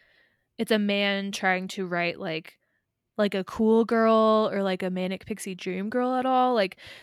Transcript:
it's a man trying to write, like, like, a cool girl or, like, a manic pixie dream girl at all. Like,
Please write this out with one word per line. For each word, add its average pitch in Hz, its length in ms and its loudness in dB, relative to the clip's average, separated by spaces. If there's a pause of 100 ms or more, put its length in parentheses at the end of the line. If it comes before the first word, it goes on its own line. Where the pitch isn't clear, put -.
(600)
it's 226 120 -2
a 214 80 4
man 202 520 0
trying 185 380 -2
to 190 160 -6
write, 175 340 -4
like, 165 400 -8 (580)
like, 208 160 0
a 190 100 -2
cool 226 420 4
girl 220 680 4
or, 196 100 -2
like, 190 220 -2
a 185 80 -2
manic 185 340 -4
pixie 190 300 -10
dream 190 340 -6
girl 247 240 -2
at 254 140 0
all. 254 260 2
Like, 196 240 0 (260)